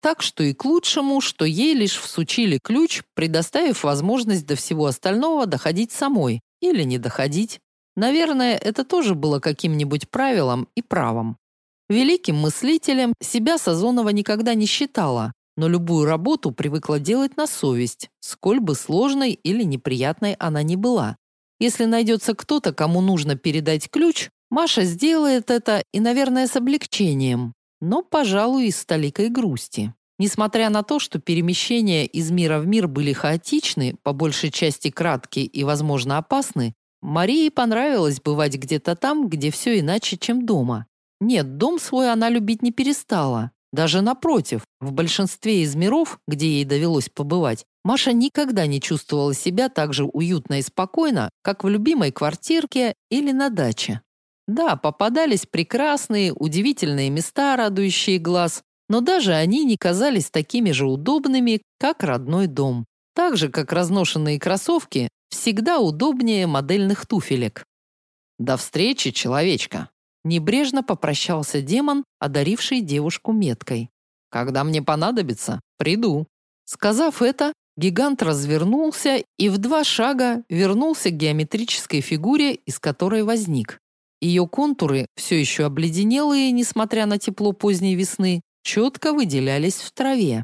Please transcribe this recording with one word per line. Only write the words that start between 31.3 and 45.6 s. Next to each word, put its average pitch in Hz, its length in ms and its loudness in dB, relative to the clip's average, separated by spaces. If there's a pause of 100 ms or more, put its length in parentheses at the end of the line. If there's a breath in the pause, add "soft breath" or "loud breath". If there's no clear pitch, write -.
из 160 240 -4
мира 160 300 2
в 156 60 -2
мир 208 200 2
были 143 260 0
хаотичны, 156 920 -2
по 143 100 -2
большей 147 380 -2
части 151 400 -2
краткие 139 560 -2
и, - 180 -4
возможно, 143 540 0
опасны, 160 560 -2 (280)
Марии 208 460 2
понравилось 226 720 0
бывать 147 360 0
где-то 151 400 -2
там, 285 320 0
где 151 220 -2
все 226 280 0
иначе, 180 380 -2
чем 240 300 -2
дома. 123 400 0 (340)
Нет, 156 380 0
дом 311 200 0
свой 254 340 0
она 226 160 2
любить 226 340 0
не 240 100 0
перестала. 151 800 -2 (240)
Даже 165 280 2
напротив, 240 600 0 (160)
в 139 140 -6
большинстве 180 680 0